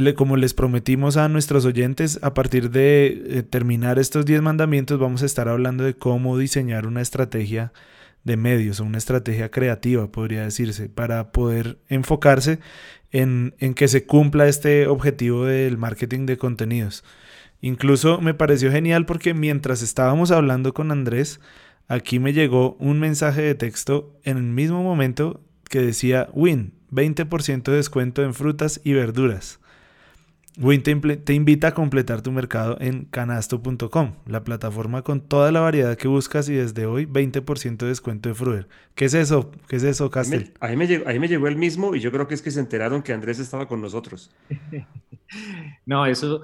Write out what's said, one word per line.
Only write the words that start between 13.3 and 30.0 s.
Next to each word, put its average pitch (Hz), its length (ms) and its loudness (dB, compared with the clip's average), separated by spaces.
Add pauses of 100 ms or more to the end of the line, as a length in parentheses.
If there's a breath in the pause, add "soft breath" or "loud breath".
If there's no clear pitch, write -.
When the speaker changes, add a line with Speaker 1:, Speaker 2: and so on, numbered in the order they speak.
Speaker 1:
en 131 160 0
que 143 140 6
se 127 180 2
cumpla 147 420 6
este 147 380 4
objetivo 127 580 0
del 131 320 0
marketing 117 480 -4
de 127 140 -2
contenidos. 117 640 -4 (580 loud breath)
Incluso 139 600 2
me 160 100 2
pareció 143 400 2
genial 165 320 2
porque 170 300 -2
mientras 143 480 -2
estábamos 135 480 2
hablando 135 420 2
con 156 180 -4
Andrés, 131 500 -2 (480 soft breath)
aquí 123 300 -2
me 135 140 2
llegó 127 440 2
un 143 220 0
mensaje 151 440 0
de 147 120 2
texto 139 720 -4
en 131 140 -2
el 123 60 -2
mismo 156 380 -2
momento 156 600 0 (260)
que 135 120 0
decía, 127 520 0
"Win, 139 400 0 (180)
veinte 151 360 0
por 160 160 -4
ciento 131 280 -4
de 143 60 4
descuento 139 480 -2
en 131 100 -2
frutas 151 480 -4
y 143 120 2
verduras. 117 640 -2 (1000 soft breath)